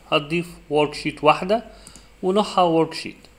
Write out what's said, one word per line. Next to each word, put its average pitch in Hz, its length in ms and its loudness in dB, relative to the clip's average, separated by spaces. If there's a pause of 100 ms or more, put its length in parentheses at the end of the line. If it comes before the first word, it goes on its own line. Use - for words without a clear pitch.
(120)
هتضيف 156 380 -2 (200)
ورك 147 240 0
شيت - 300 -8
واحده 185 400 2 (600)
ونوعها 190 380 0
ورك 165 320 2
شيت. - 340 -14 (120)